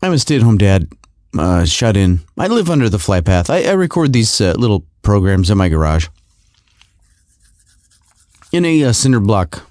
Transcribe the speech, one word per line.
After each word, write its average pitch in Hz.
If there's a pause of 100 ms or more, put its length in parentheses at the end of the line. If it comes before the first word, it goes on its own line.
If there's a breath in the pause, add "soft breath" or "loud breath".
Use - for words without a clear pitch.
I'm 185
a 156
stay-at-home 117
dad, 95 (480)
uh, 85
shut 110
in. 90 (140)
I 185
live 220
under 147
the 101
flight 90
path. 90
I, 156
I 185
record 160
these, 117
uh, 92
little 107 (180)
programs 95
in 104
my 92
garage. 78 (2500)
In 175
a, 160
uh, 127
cinder 127
block 98